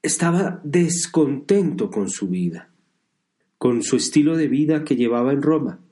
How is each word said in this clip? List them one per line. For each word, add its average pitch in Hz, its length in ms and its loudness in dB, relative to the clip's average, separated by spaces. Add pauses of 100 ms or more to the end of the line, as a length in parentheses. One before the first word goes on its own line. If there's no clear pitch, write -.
estaba 170 600 0
descontento 151 1300 0
con 98 200 -4
su 95 200 -6
vida, 87 420 -4 (880)
con 120 260 0
su - 140 0
estilo 151 400 2
de 156 100 0
vida 151 360 0
que 147 120 0
llevaba 120 380 2
en 139 80 0
Roma. 151 400 0 (100)